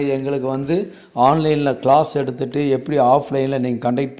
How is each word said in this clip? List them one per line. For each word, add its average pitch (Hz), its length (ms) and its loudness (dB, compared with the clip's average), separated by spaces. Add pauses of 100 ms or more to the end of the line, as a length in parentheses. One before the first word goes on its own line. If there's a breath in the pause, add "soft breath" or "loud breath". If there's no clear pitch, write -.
(160)
"எங்களுக்கு 135 300 -4
வந்து 139 300 -2 (500 loud breath)
ஆன்லைனில் 147 520 2
கிளாஸ் 147 420 2
எடுத்துட்டு 131 400 -4 (160)
எப்படி 131 200 -4 (180)
ஆஃப்லைனில் 135 500 0
நீங்க 120 200 -2
கண்டக்ட் 131 360 -2